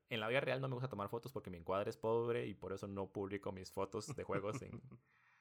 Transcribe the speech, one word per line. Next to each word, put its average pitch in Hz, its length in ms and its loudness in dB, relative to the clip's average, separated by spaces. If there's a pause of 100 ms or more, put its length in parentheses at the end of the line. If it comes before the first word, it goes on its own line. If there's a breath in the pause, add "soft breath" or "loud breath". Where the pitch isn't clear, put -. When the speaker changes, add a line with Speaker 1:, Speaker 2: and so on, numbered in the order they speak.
(100)
Speaker 1:
En 117 100 0
la 107 80 2
vida 127 120 4
real 135 200 2
no 135 80 0
me 131 60 -2
gusta 127 140 -2
tomar 101 200 -2
fotos 117 240 -4
porque 101 180 -6
mi 87 80 -6
encuadre 95 320 4
es 107 60 -2
pobre 117 500 4
y 110 80 -4
por 92 180 -4
eso 98 140 -4
no 98 260 -2
publico 98 400 0
mis 92 200 -8
fotos 101 420 -2
de - 100 -4
juegos 101 380 0
en 101 100 -10
Speaker 2:
<laughs> - 300 -12 (380 soft breath)